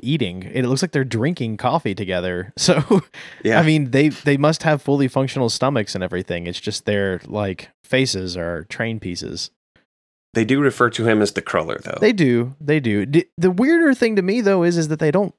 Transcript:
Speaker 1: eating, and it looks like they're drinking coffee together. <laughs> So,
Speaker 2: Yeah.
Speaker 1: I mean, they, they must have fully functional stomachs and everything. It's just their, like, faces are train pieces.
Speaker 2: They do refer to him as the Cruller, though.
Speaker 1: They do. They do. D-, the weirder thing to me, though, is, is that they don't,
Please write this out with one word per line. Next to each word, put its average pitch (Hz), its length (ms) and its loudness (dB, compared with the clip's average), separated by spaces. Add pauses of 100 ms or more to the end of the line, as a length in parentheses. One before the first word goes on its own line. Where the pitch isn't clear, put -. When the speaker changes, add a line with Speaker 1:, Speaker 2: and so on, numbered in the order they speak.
Speaker 1:
eating, 107 400 -2
and 127 220 -2
it - 20 -2
looks 131 140 0
like 180 100 -2
they're 135 140 0
drinking 120 500 -2
coffee 123 400 -2
together. 90 600 -4
<laughs> - 20 -12
So, 170 460 2 (420)
Speaker 2:
Yeah. 113 160 4
Speaker 1:
I - 20 2
mean, 156 280 2
they, 143 180 4
they 143 260 0
must 147 280 2
have 151 180 0
fully 139 260 2
functional 131 420 -2
stomachs 127 460 -2
and 92 80 -4
everything. 90 440 -4
It's 87 120 -8
just - 240 -8
their, 98 420 -2
like, 101 440 -6 (160)
faces 98 500 -2
are 85 300 -6
train 113 340 -6
pieces. 87 520 -10 (840)
Speaker 2:
They 113 100 2
do 131 160 2
refer 127 300 2
to 113 180 0
him 110 140 4
as 101 100 2
the - 100 -4
Cruller, - 400 -2
though. - 200 -10
Speaker 1:
They 240 100 6
do. 127 480 2
They 151 220 0
do. 104 240 0
D-, 143 200 2 (120)
the 180 120 2
weirder 277 440 4
thing 226 240 0
to 196 40 4
me, 196 200 0
though, 196 220 2
is, 175 140 2
is 160 120 0
that 156 100 -2
they 156 100 2
don't, 185 300 0